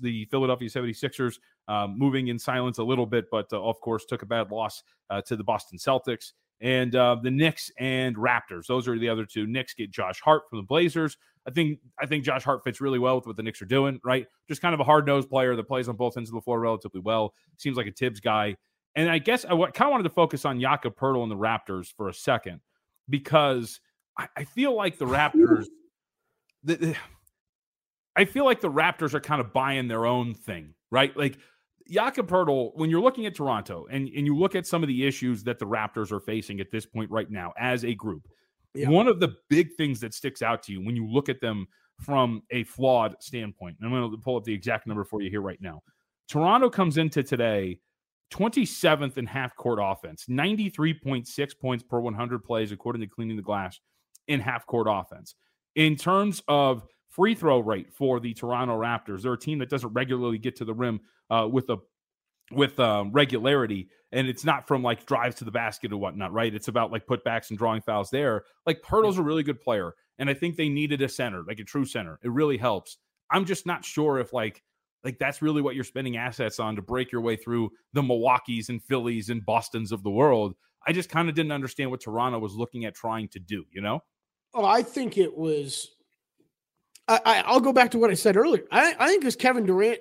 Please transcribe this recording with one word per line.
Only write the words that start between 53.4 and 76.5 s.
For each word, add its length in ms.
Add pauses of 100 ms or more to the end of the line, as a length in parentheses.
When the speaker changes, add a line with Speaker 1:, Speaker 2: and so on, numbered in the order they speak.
Speaker 1:
Glass, 380 (480)
in 120
half 260
court 240
offense. 460 (400)
In 200
terms 520
of 360 (240)
free 260
throw 260
rate 340
for 260
the 140
Toronto 440
Raptors, 440
they're 100
a 60
team 220
that 100
doesn't 240
regularly 420
get 200
to 100
the 80
rim, 260 (300)
uh, 200
with 200
a, 80 (720)
with, 280
um, 340
regularity, 760 (240)
and 160
it's 160
not 240
from, 140
like, 240
drives 300
to 80
the 60
basket 420
or 40
whatnot, 360
right? 220
It's 140
about, 240
like, 140
putbacks 420
and 100
drawing 220
fouls 300
there. 340 (220)
Like, 160
Poeltl's 340
Speaker 2:
Yeah. 60
Speaker 1:
a 20
really 180
good 180
player, 340 (240)
and 100
I 60
think 220
they 120
needed 320
a 80
center, 380
like, 120
a 60
true 220
center. 360
It 80
really 280
helps. 400 (320)
I'm 160
just 180
not 200
sure 340
if, 160
like, 280 (400)
like, 160
that's 220
really 220
what 120
you're 100
spending 340
assets 420